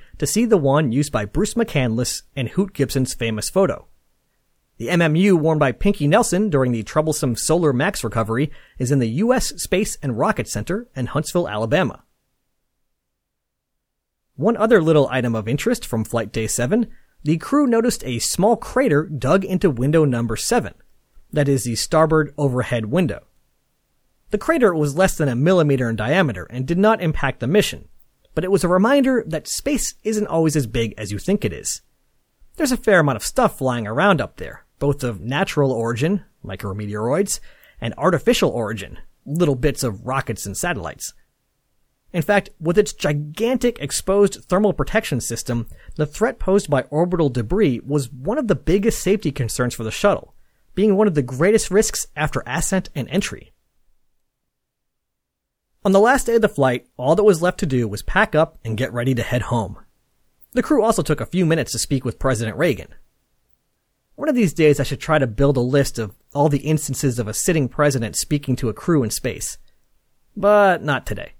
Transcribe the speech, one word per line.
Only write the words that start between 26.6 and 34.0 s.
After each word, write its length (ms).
did 100
not 240
impact 380
the 80
mission, 420
but 80
it 80
was 140
a 40
reminder 600
that 180
space 560
isn't 240
always 300
as 100
big 320
as 140
you 80
think 240
it 80
is. 300
There's 160
a 40
fair 220
amount 160
of 80
stuff 360
flying 280
around 340